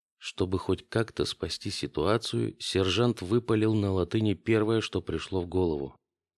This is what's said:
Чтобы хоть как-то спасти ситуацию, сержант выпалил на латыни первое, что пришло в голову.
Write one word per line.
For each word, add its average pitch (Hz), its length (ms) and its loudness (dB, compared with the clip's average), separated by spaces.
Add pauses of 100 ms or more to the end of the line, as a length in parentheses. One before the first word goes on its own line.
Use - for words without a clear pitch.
(180)
Чтобы 92 400 -2
хоть - 300 -2
как-то - 360 -2
спасти - 460 -6
ситуацию, 104 880 -2
сержант 95 640 0
выпалил 110 520 2
на 101 180 2
латыни 98 420 2
первое, 110 480 2
что - 180 -4
пришло 85 400 -4
в 87 60 -6
голову. 82 500 0 (400)